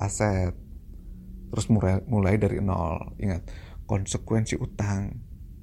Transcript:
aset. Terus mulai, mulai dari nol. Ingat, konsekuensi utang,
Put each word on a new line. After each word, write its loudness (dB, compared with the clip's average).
aset. 2
Terus 0
mulai, 6
mulai 4
dari 4
nol. 0
Ingat, -2
konsekuensi 0
utang, -2